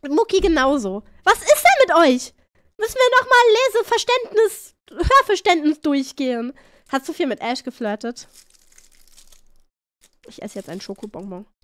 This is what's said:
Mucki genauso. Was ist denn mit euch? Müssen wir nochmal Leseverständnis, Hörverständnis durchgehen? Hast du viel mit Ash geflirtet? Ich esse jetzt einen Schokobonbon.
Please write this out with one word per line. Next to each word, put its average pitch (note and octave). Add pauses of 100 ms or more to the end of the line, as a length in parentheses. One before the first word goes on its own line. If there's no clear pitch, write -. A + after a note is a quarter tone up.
Mucki F#4+
genauso. C4+ (220)
Was G4
ist -
denn D#5+
mit E4
euch? C#4 (440)
Müssen A4
wir B4+
nochmal B4+ (280)
Leseverständnis, A4+ (160)
Hörverständnis F4
durchgehen? C4+ (360)
Hast C4+
du E4+
viel D#4
mit A#3
Ash A#3+
geflirtet? A#3 (2000)
Ich -
esse -
jetzt F#3+
einen F3
Schokobonbon. G3 (180)